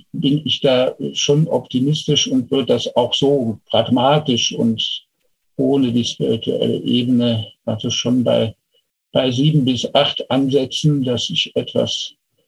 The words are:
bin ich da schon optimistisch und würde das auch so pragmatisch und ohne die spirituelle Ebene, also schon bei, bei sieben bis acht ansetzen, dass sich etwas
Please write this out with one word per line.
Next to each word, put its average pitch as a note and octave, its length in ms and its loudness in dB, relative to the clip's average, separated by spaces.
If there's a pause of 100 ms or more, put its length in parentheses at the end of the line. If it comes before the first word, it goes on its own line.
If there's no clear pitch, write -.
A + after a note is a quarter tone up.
(120)
bin C#3+ 340 0
ich - 140 -4
da C3 340 2 (180)
schon D3 360 2
optimistisch C3 800 0
und C3 220 -2
würde C3 160 0
das A#2+ 300 0
auch A#2+ 180 2
so C3+ 520 0
pragmatisch B2+ 880 2
und - 540 -2 (500)
ohne C3+ 360 2
die A#2+ 120 2
spirituelle A#2 720 -2
Ebene, A#2+ 680 0 (180)
also A2+ 260 -4
schon B2 340 0
bei, A#2 300 2 (580)
bei C3 180 2
sieben C#3 340 2
bis B2 300 -2
acht - 360 0
ansetzen, C3+ 760 0
dass A#2+ 220 -2
sich - 280 -4
etwas - 600 -4 (340)